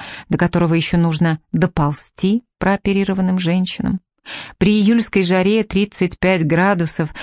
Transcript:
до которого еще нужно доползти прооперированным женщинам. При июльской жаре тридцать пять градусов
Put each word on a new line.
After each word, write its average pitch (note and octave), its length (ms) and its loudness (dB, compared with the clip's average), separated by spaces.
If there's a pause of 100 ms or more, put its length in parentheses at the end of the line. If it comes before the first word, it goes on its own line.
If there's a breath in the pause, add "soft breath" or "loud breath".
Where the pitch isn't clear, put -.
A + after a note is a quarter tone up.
(280 loud breath)
до D3 80 0
которого E3+ 380 2
еще E3+ 240 0
нужно D#3+ 420 0 (120)
доползти E3 920 -2 (160)
прооперированным F#3+ 800 0
женщинам. F3+ 640 -2 (580 loud breath)
При G#3+ 220 4
июльской G#3+ 420 2
жаре F#3+ 420 2
тридцать G3 540 -2
пять F3+ 280 2
градусов E3+ 760 0